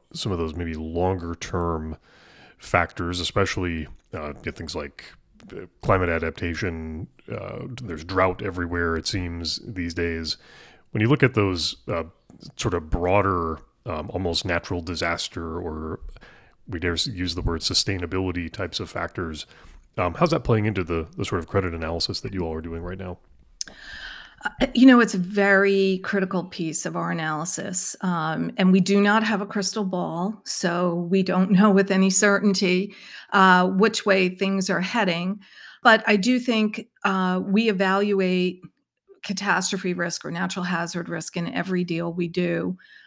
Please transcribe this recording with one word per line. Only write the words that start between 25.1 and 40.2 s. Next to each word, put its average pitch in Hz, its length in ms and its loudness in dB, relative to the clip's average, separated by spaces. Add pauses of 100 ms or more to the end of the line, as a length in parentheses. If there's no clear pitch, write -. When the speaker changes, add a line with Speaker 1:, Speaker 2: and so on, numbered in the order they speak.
Speaker 2:
a 190 60 0
very 196 840 4
critical 185 420 -2
piece 165 400 -6
of 165 100 -6
our 170 160 -2
analysis. 165 880 -4
Um, 165 560 -2
and 185 140 6
we 190 80 8
do 196 220 4
not 214 220 4
have 214 180 0
a 202 40 -4
crystal 202 380 -4
ball, 180 600 -4
so 175 640 0
we 190 140 4
don't 185 280 2
<laughs> 185 80 8
know 208 120 8
with 196 200 4
any 190 180 4
certainty, 196 840 2 (380)
uh, 190 340 8
which 202 380 2
way 190 240 4
things 190 400 -2
are 175 120 0
heading. 185 580 -2 (440)
But 220 240 6
I 214 80 6
do 240 240 2
think, 220 480 0 (160)
uh, 185 400 2
we 214 260 2
evaluate 190 920 2 (640)
catastrophe 185 720 -2
risk 170 300 -4